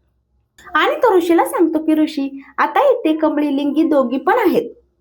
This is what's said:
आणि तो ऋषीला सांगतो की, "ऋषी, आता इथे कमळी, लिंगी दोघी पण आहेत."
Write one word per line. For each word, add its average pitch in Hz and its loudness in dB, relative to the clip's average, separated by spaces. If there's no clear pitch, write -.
आणि 320 0
तो 427 2
ऋषीला 339 2
सांगतो 320 0
की, 311 0
"ऋषी, 285 -4
आता 330 0
इथे 311 0
कमळी, 294 -2
लिंगी 285 -2
दोघी 269 0
पण 381 0
आहेत." 320 0